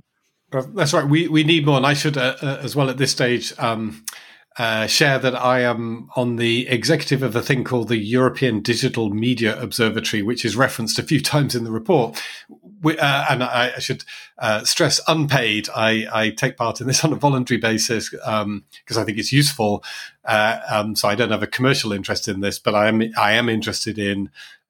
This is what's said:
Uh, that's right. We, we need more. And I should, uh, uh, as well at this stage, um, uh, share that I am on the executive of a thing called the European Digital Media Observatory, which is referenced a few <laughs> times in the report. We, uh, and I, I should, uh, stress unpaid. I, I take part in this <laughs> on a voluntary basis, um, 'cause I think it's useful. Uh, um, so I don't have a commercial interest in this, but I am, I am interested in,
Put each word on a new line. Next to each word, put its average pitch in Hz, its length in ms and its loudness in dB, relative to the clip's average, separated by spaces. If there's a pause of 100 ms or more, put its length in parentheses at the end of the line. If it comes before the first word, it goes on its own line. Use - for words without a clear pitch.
(520)
Uh, 131 120 -2 (100)
that's 160 180 2
right. 151 160 2
We, 156 200 4
we 156 160 4
need 156 200 4
more. 147 120 4
And 131 100 4
I 147 80 4
should, 147 240 -2
uh, 127 240 0
uh, 139 200 -4
as 131 140 -6
well 139 140 2
at 127 80 -6
this 139 140 0
stage, 123 460 0
um, 110 460 -4 (540)
uh, 113 300 0
share 139 300 4
that 123 220 0
I 127 200 4
am 117 560 -2
on 120 200 0
the 117 320 0
executive 139 540 0
of 120 140 -2
a 120 40 0
thing 127 220 0
called 120 260 -2
the 117 80 0
European 120 640 0
Digital 117 480 -2
Media 110 540 0
Observatory, 110 600 -2
which 120 220 -4
is 107 120 -2
referenced 117 420 0
a - 60 -4
few 151 160 2
<laughs> - 140 -2
times 147 200 2
in 120 100 -2
the 113 60 -6
report. 113 500 0 (600)
We, 156 160 2
uh, 143 320 2
and 127 140 0
I, 123 320 0
I - 20 -10
should, - 260 -6 (340)
uh, 107 260 0
stress - 420 2
unpaid. 135 680 2
I, 110 380 2
I 110 180 0
take 127 260 -4
part - 240 -2
in 120 80 -4
this 135 160 0
<laughs> - 0 -
on 156 80 4
a 120 40 -2
voluntary 127 440 2
basis, 110 520 0 (120)
um, 104 400 -2 (220)
'cause 113 120 -2
I 107 60 0
think 107 140 -4
it's 104 140 -4
useful. 113 520 2 (400)
Uh, 110 340 2 (100)
um, 107 280 -2
so - 120 0
I 104 60 2
don't 120 160 0
have 104 140 0
a - 20 -4
commercial 127 460 0
interest 101 340 -4
in 95 140 -4
this, 98 180 -4
but 110 160 0
I 107 140 4
am, 110 140 2 (140)
I 104 160 4
am 117 160 2
interested 110 500 -4
in, 101 320 -2 (400)